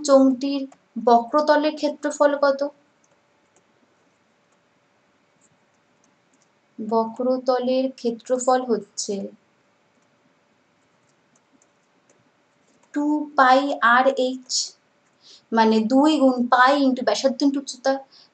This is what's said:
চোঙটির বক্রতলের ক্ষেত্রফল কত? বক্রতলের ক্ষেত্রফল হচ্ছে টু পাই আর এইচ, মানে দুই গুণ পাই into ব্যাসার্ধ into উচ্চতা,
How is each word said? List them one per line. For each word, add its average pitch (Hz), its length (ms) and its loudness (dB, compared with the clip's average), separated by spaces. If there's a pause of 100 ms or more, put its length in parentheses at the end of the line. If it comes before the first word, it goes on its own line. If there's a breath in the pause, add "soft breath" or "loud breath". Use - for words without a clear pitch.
চোঙটির 269 580 2 (440)
বক্রতলের 294 720 2
ক্ষেত্রফল 285 560 -2 (120)
কত? 277 180 0 (4000)
বক্রতলের 247 1120 -2
ক্ষেত্রফল 254 760 -2
হচ্ছে 214 500 -6 (3750)
টু 294 120 -4 (300)
পাই 262 240 4 (360)
আর 262 100 4 (120)
এইচ, 262 320 -6 (1000 soft breath)
মানে 220 240 2 (160)
দুই 277 280 4
গুণ 262 180 2 (100)
পাই 254 260 4 (120)
into 254 180 0
ব্যাসার্ধ 220 420 -2
into 277 160 0
উচ্চতা, - 320 -4 (400 soft breath)